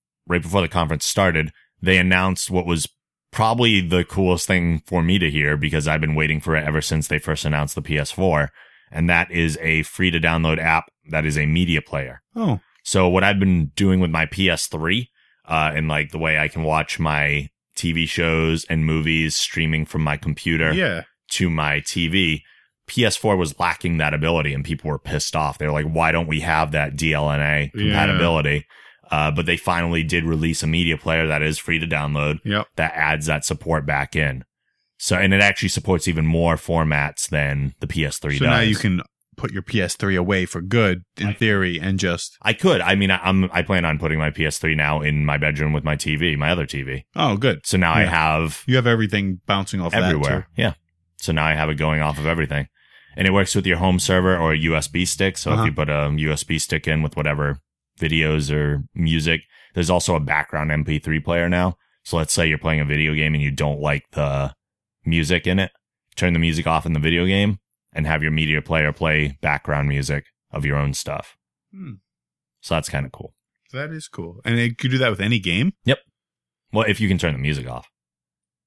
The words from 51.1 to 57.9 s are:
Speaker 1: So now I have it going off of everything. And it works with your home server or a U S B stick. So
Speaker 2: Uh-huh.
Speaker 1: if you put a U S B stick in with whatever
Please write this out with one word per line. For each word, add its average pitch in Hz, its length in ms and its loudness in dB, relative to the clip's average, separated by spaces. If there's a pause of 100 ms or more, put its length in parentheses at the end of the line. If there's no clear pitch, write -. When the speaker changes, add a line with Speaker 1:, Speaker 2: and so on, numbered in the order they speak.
Speaker 1:
So - 140 -4
now 78 120 2
I 78 100 2
have 78 140 0
it 78 80 -2
going 78 240 0
off 76 180 -2
of 76 80 -4
everything. 71 420 -2 (500)
And 95 80 2
it 95 60 4
works 98 220 2
with 95 120 0
your 87 120 2
home 92 200 2
server 92 380 4
or 82 160 2
a 78 60 2
U 80 160 0
S 78 140 -2
B 87 160 -2
stick. 98 340 -2
So - 140 -2
Speaker 2:
Uh-huh. 110 100 2
Speaker 1:
if - 40 2
you 78 60 0
put 73 180 -2
a 73 260 0
U 76 160 0
S 73 100 -4
B 80 160 -2
stick - 300 -4
in 78 140 2
with 76 140 -4
whatever 73 440 -2 (380)